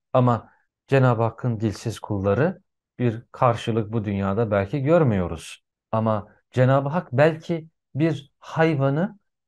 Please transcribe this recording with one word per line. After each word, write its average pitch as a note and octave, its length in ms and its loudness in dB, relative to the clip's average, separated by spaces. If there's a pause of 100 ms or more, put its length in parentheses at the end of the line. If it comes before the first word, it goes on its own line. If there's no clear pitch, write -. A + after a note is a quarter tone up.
(140)
ama B2 400 0 (340)
Cenab-ı B2+ 360 4
Hakk'ın A2+ 360 -4
dilsiz G#2+ 400 -6
kulları G2+ 640 -2 (380)
bir A#2+ 320 -2
karşılık A2+ 600 -2
bu A2+ 120 -2
dünyada G2 460 -2
belki G2+ 300 -2
görmüyoruz. A2 800 0 (280)
Ama A2 360 0 (240)
Cenab-ı C3+ 380 2
Hak F3 220 -4
belki D#3+ 560 0 (280)
bir D3 440 -2
hayvanı D#3+ 800 0 (280)